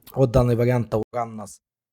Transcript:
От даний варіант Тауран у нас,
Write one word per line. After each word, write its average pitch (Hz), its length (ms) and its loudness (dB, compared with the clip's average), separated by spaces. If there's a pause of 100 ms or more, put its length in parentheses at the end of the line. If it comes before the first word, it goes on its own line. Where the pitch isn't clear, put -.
(120)
От 131 180 2
даний 123 260 2
варіант 120 340 0
Тауран 113 420 -4
у - 20 -14
нас, 107 280 -16 (300)